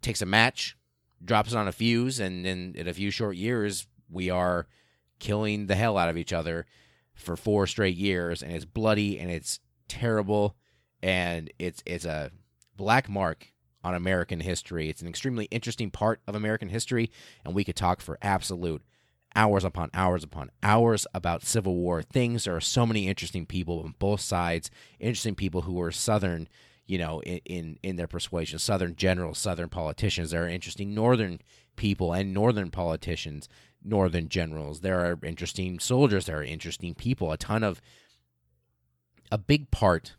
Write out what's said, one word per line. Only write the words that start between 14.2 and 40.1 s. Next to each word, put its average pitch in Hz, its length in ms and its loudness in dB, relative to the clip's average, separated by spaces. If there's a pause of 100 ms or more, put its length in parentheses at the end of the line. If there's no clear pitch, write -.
history. 85 480 -4
It's - 140 -8
an 87 60 -10
extremely 113 380 -4
interesting 113 440 -4
part 110 360 0
of 101 80 -6
American 107 360 -2
history, 113 400 0 (340)
and 87 100 -6
we 98 100 2
could - 120 -4
talk 90 240 2
for - 220 -10
absolute 90 600 -2 (540)
hours 101 280 6
upon 90 280 -2
hours 90 300 2
upon 78 260 -12 (140)
hours 110 500 4
about 87 300 -2
Civil 95 320 0
War 87 280 0
things. 120 420 0
There 92 100 -2
are 82 60 -2
so 120 260 2
many 107 220 2
interesting 92 380 -4
people 85 360 -2
on 80 160 -10
both 101 220 2
sides, 85 500 0 (300)
interesting 113 340 -2
people 92 280 -2
who 90 100 -4
were 87 180 -2
Southern, 92 580 0 (380)
you 92 120 -2
know, 80 240 -4
in, 87 220 -6
in, 82 380 -8
in 95 140 -6
their 85 100 -4
persuasion, 82 540 -6
Southern 92 340 0
generals, 90 440 0
Southern 85 300 -4
politicians. 82 640 -2
There 85 140 0
are 87 40 -2
interesting 90 460 -6
Northern 110 460 2 (340)
people 95 380 0
and 95 200 -2
Northern 101 380 2
politicians, 80 800 -4 (340)
Northern 92 460 2
generals. 78 540 -4
There 92 180 2
are 87 240 0
interesting 87 560 -6
soldiers. 123 460 4
There 78 120 -4
are 73 60 -4
interesting 82 500 -6
people. 90 380 -2
A 80 40 -2
ton 110 280 0
of, 95 160 0 (1500)
a 113 60 2
big 143 340 4
part 90 460 4